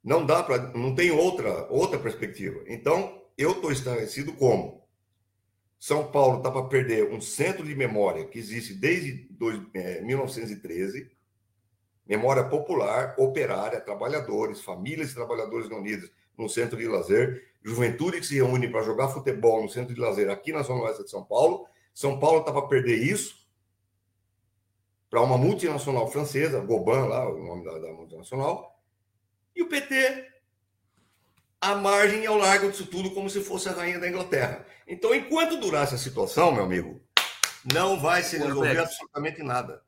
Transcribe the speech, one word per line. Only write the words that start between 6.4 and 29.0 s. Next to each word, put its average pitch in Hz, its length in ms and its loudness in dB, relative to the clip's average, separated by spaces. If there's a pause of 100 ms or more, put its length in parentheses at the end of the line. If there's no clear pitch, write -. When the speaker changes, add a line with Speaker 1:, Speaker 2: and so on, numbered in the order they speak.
Speaker 1:
tá 127 80 -2
pra 107 140 -2
perder 117 480 2
um 107 100 -8
centro 170 420 -4
de 151 120 -10
memória 104 500 0
que 113 140 -14
existe 110 340 -10
desde 139 560 -2
dois, 107 320 -4 (120)
é, 90 280 -6
mil 123 160 -2
novecentos 117 340 -6
e 98 80 -12
treze, 95 520 -8 (920)
memória 120 380 2
popular, 131 760 -2
operária, 117 640 0
trabalhadores, 107 800 -4
famílias 131 500 -8
e 127 40 -14
trabalhadores 113 520 -6
reunidas 104 420 -8 (280)
no 113 100 -6
centro 117 300 -2
de 117 100 -6
lazer, 110 640 2 (120)
juventude 120 560 0
que 160 60 -8
se 143 100 -4
reúne 127 340 2
pra 113 120 0
jogar 123 280 0
futebol 113 520 2
no 101 80 -6
centro 123 240 -6
de 120 60 -10
lazer 101 300 2
aqui 151 220 -4
na 151 120 -2
Zona 123 200 -2
Oeste 107 200 -4
de - 60 -14
São 98 140 -10
Paulo. 160 440 4 (260)
São 135 260 -2
Paulo 160 240 6
tá 151 80 -2
pra 139 120 0
perder 120 340 2
isso 165 480 -2 (1600)
pra 117 120 2
uma 127 160 4
multinacional 143 720 0
francesa, 139 500 -2
Goban 117 460 2
lá, 113 240 -2
o 82 140 -8
nome 87 200 -10
da, 82 140 -12
da 80 160 -12
multinacional, 82 880 -8 (720)